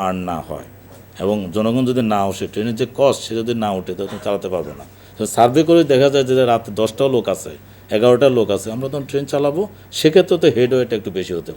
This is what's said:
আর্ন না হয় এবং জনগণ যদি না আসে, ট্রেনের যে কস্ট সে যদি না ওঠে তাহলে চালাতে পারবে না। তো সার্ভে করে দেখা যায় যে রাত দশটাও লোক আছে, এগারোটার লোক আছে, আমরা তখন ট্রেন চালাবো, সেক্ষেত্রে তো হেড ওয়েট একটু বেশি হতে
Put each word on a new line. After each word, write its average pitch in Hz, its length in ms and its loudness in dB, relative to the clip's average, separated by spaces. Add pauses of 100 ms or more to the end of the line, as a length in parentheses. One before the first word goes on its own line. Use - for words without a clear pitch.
আর্ন 92 120 -2 (120)
না 82 80 -4 (100)
হয় 73 180 -10 (560)
এবং 101 140 0 (200)
জনগণ 117 340 0
যদি 127 120 0 (100)
না 101 80 2 (100)
আসে, 95 220 -6
ট্রেনের 110 280 -4
যে 127 60 0 (120)
কস্ট 135 280 2
সে - 140 -10
যদি 117 120 -4 (100)
না 107 60 -2 (100)
ওঠে 92 180 -8
তাহলে 98 300 -8
চালাতে 101 280 -4
পারবে 76 260 -6
না। - 40 -18 (320)
তো 110 60 -4 (120)
সার্ভে 127 340 4
করে 170 120 6 (120)
দেখা 135 220 6
যায় 139 140 2
যে 131 60 2 (180)
রাত 113 120 0 (160)
দশটাও 110 360 0
লোক 110 180 0
আছে, 82 180 -12 (440)
এগারোটার 123 420 6
লোক 104 180 2
আছে, 95 180 -6
আমরা 131 180 -8
তখন 143 180 -6
ট্রেন 143 220 -4
চালাবো, 147 300 -2 (360)
সেক্ষেত্রে 180 440 4
তো 170 40 4 (100)
হেড 123 200 2
ওয়েট 123 220 0
একটু 101 200 -8
বেশি 90 200 -6
হতে 80 180 -12